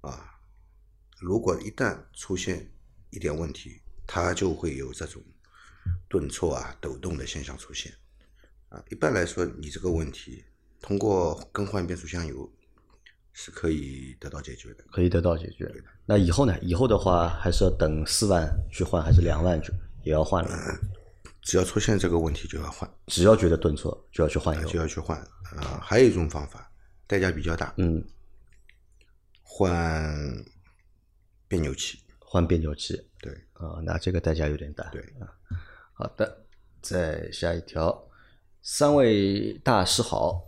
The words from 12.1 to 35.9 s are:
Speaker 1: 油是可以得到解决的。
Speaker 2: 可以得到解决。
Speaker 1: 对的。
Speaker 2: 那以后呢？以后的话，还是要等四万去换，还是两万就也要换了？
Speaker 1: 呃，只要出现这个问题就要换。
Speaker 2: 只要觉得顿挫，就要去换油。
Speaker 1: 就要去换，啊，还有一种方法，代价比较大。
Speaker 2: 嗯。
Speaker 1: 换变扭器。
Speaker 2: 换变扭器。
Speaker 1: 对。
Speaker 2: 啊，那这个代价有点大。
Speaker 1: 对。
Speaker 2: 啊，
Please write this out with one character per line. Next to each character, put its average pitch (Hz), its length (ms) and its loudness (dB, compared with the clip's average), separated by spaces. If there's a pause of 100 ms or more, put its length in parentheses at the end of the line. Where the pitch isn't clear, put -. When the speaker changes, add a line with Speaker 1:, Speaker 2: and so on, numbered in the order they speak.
Speaker 1:
油 67 240 -12 (800)
是 - 200 -18
可 - 180 -2
以 65 500 -6
得 - 100 -12
到 73 120 -12
解 65 140 -14
决 - 180 -20
的。 - 180 -20
Speaker 2:
可 90 100 0
以 90 60 6
得 87 140 4
到 85 160 4
解 80 140 -8
决。 - 140 -10
Speaker 1:
对 - 140 -12
的。 - 80 -20 (180)
Speaker 2:
那 104 120 4
以 90 120 6
后 135 160 4
呢？ 104 160 4
以 87 120 0
后 120 140 2
的 107 100 6
话， 87 320 4
还 85 220 0
是 87 120 4
要 92 60 6
等 78 360 2
四 - 200 0
万 87 240 4 (220)
去 - 120 -2
换， 85 180 0
还 76 120 4
是 92 80 10
两 80 220 2
万 85 180 4
就 - 120 -6 (300)
也 76 80 -2
要 78 100 4
换 85 220 2
了？ 85 60 -2
Speaker 1:
呃， - 280 -6 (640)
只 - 160 0
要 92 60 6
出 90 160 0
现 107 180 2
这 92 120 2
个 85 100 4
问 80 140 0
题 - 140 -8
就 80 120 -8
要 78 100 -8
换。 - 200 -10 (180)
Speaker 2:
只 - 160 2
要 107 120 12
觉 95 120 4
得 82 80 6
顿 76 180 2
挫， - 380 -6
就 85 120 0
要 78 40 2
去 76 100 0
换 78 240 0
油。 80 60 -4
Speaker 1:
就 82 100 -4
要 80 80 -2
去 78 140 -4
换， 78 180 -6 (380)
啊， - 260 -8
还 110 200 2
有 131 40 10
一 104 80 8
种 85 160 0
方 73 200 -6
法， - 200 -18 (380)
代 98 120 0
价 92 120 2
比 80 100 -6
较 85 140 0
大。 - 220 -6
Speaker 2:
嗯。 82 260 2 (1400)
Speaker 1:
换 78 1000 -2 (1040)
变 90 140 0
扭 69 120 -2
器。 - 260 -8 (200)
Speaker 2:
换 87 260 2
变 85 140 4
扭 76 160 -2
器。 - 260 -8 (200)
Speaker 1:
对。 - 100 -10 (220)
Speaker 2:
啊， 82 300 -10
那 82 140 -2
这 92 140 -2
个 90 80 2
代 82 140 2
价 78 140 0
有 73 100 0
点 73 160 -10
大。 - 160 -10
Speaker 1:
对。 76 120 -10 (200)
Speaker 2:
啊， - 80 -14 (640)